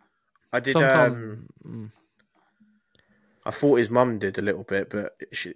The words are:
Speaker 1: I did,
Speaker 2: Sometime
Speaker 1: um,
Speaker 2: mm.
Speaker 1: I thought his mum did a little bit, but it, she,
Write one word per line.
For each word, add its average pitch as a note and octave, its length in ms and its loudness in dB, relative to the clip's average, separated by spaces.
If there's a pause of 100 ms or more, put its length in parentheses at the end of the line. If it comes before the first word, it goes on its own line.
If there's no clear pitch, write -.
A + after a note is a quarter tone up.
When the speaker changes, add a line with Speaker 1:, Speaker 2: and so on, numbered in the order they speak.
(540)
Speaker 1:
I B2 60 0
did, C3 140 0
Speaker 2:
Sometime B2+ 760 2 (180)
Speaker 1:
um, A2 220 -14
Speaker 2:
mm. G#2+ 40 -20 (1500)
Speaker 1:
I - 60 -8
thought C#3 300 4
his A2 100 2
mum A#2+ 300 2
did G2 180 -4
a F#2+ 60 -4
little F#2+ 220 -2
bit, G2 260 -4
but G#2 280 -8
it, - 160 -14
she, - 200 -10